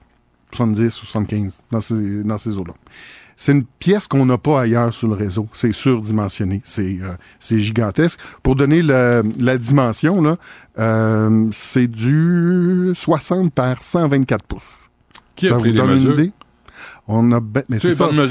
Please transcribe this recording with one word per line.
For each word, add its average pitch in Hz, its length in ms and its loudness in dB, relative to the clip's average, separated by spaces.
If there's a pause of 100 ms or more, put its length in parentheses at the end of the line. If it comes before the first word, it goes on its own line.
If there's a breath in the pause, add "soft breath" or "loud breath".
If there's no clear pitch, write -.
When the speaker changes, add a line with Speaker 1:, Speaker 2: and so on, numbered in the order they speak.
(520)
Speaker 1:
Soixante-dix, 113 400 0
soixante-quinze, 104 680 -6 (140)
dans 113 100 -2
ces, 104 420 -4
dans 107 140 -4
ces 104 200 -6
eaux-là. 87 160 -10 (640 loud breath)
C'est - 180 0
une 143 120 2
pièce - 420 -2
qu'on 135 180 2
n'a 127 120 2
pas 147 240 0
ailleurs 117 320 0
sur - 140 -4
le 107 80 0
réseau. 101 360 -4
C'est 120 220 -2
surdimensionné. 107 920 -2
C'est, 95 380 -6
euh, 92 140 -10 (240 soft breath)
c'est - 200 0
gigantesque. 110 600 0 (240 loud breath)
Pour 131 120 2
donner 143 280 2
le, 123 400 2 (160)
la 127 180 2
dimension, 135 640 0
là, 156 160 2 (420 loud breath)
euh, 110 720 2
c'est 123 360 -2
du 175 1080 0
soixante 175 600 0
par 127 300 -2
cent 170 240 0
vingt-quatre 135 380 0
pouces. - 440 -16 (460)
Speaker 2:
Qui 185 120 0
a - 40 4
Speaker 1:
Ça 120 60 4
Speaker 2:
pris 117 120 2
Speaker 1:
vous 110 60 2
Speaker 2:
les 113 60 4
Speaker 1:
donne 131 80 4
une 135 60 4
Speaker 2:
mesures ? 135 240 2
Speaker 1:
idée ? 175 120 2 (760 loud breath)
On 113 240 2
a 120 80 4
ben, 113 280 -4
mais 117 120 -2
Speaker 2:
C'est 175 140 2
Speaker 1:
c'est 156 100 0
Speaker 2:
les 165 60 2
bonnes 151 60 0
Speaker 1:
ça. 151 160 2